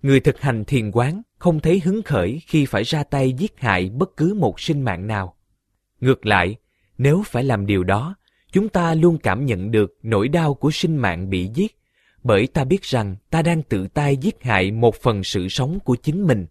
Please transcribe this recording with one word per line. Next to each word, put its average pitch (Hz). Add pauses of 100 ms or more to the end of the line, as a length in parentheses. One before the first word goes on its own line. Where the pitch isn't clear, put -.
người 139
thực -
hành 117
thiền 110
quán 131 (160)
không 165
thấy 170
hứng 185
khởi 120
khi 151
phải 113
ra 143
tay 131
giết 170
hại 95
bất 139
cứ 170
một 139
sinh 147
mạng 98
nào. 98 (640)
Ngược 127
lại, 101 (420)
nếu 147
phải 123
làm 110
điều 101
đó, 107 (360)
chúng 202
ta 170
luôn 165
cảm 110
nhận 104
được 107
nỗi 110
đau 156
của 147
sinh 160
mạng 95
bị 95
giết, 190 (460)
bởi 110
ta 147
biết 165
rằng 101 (140)
ta 160
đang 160
tự 98
tay 143
giết 170
hại 98
một 113
phần 104
sự 92
sống 151
của 127
chính 170
mình. 104